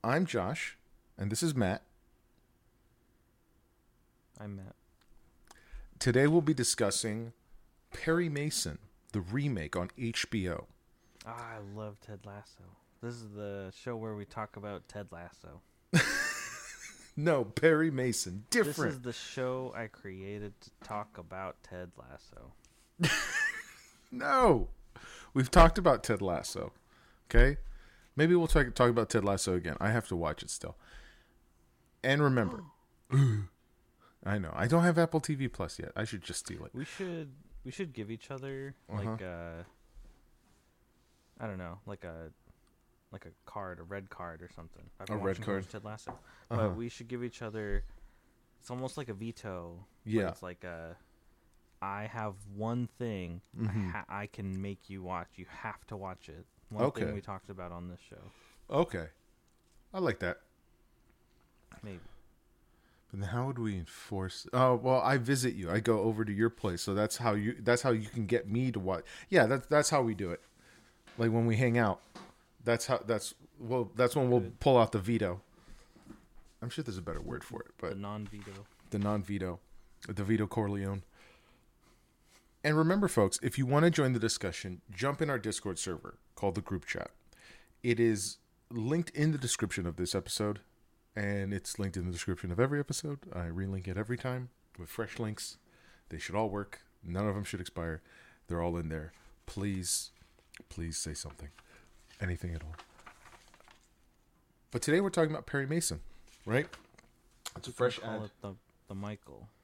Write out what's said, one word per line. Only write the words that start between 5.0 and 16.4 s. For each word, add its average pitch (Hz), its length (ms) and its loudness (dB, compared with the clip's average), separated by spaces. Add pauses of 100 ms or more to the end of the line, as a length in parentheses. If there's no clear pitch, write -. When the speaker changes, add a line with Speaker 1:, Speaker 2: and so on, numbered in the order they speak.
Speaker 1:
Today 127 300 6
we'll 160 140 6
be 151 120 4
discussing 113 800 0 (580)
Perry 165 380 0
Mason, 143 480 -4 (340)
the 104 100 0
remake 101 540 -2
on 90 220 0
H 117 320 -4
B 95 180 0
O. - 200 -4 (580)
Speaker 2:
Ah, 117 300 -12
I 101 200 -12
love 107 240 -8
Ted 104 280 -14
Lasso. 101 340 -18 (400)
This 120 140 -8
is 110 200 -14
the 98 400 -8
show 120 200 -8
where 110 180 -6
we 104 120 -8
talk - 320 -10
about 101 300 -10
Ted 104 240 -12
Lasso. - 500 -16 (300)
Speaker 1:
<laughs> 170 80 4 (1160)